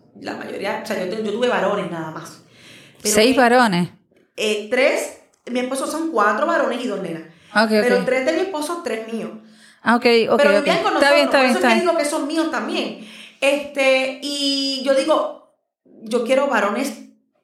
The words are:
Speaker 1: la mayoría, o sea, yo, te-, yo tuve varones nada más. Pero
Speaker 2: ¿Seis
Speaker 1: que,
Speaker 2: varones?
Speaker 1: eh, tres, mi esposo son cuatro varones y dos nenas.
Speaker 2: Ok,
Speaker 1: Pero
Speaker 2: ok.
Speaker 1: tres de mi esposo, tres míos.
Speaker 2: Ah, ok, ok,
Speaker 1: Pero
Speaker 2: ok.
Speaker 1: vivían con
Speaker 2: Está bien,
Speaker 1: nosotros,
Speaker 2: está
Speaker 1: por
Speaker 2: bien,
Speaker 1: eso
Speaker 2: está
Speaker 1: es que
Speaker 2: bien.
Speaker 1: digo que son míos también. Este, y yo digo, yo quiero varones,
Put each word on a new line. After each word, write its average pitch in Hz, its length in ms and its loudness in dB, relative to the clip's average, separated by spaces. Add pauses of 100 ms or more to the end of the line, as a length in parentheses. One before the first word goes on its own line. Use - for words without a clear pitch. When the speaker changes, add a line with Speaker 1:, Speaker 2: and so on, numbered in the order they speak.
(200)
Speaker 1:
la - 160 -10
mayoría, 214 460 -8
o - 40 -14
sea, 185 180 -4
yo, 214 100 -6
te-, 214 100 -6
yo 202 80 -4
tuve 247 160 0
varones 196 420 0
nada 160 200 -8
más. - 320 -14 (600)
Pero 208 120 0
Speaker 2:
¿Seis 226 200 4
Speaker 1:
que, 269 60 4
Speaker 2:
varones? 233 500 4 (460)
Speaker 1:
eh, 208 340 -4
tres, 254 480 0 (320)
mi 247 100 -2
esposo 269 260 -4
son 320 240 -6
cuatro 220 360 0
varones 262 380 -2
y 247 40 -4
dos 196 120 -6
nenas. 160 220 -8 (320)
Speaker 2:
Ok, 214 160 4
Speaker 1:
Pero 220 300 4
Speaker 2:
ok. 185 40 -4
Speaker 1:
tres 254 220 0
de 320 60 2
mi 339 80 0
esposo, 339 440 -4
tres 226 280 -6
míos. 202 180 -8 (520)
Speaker 2:
Ah, 226 140 2
ok, 233 80 -2 (260)
ok, 233 120 6
Speaker 1:
Pero 285 80 6
Speaker 2:
ok. 302 140 4
Speaker 1:
vivían 330 180 2
con 381 120 0
Speaker 2:
Está 285 200 4
bien, 285 120 4
Speaker 1:
nosotros, - 0 -
Speaker 2:
está 277 120 2
Speaker 1:
por - 20 4
Speaker 2:
bien, 254 100 4
Speaker 1:
eso 240 80 2
Speaker 2:
está - 0 -
Speaker 1:
es - 20 0
que 269 140 2
Speaker 2:
bien. 226 60 4
Speaker 1:
digo 339 160 2
que 302 80 0
son 294 220 -2
míos 320 240 -2
también. - 580 -6 (320)
Este, 269 840 0
y 277 640 -4
yo 269 100 2
digo, - 600 0 (480)
yo 226 220 -2
quiero 262 240 2
varones, 214 500 -2 (460)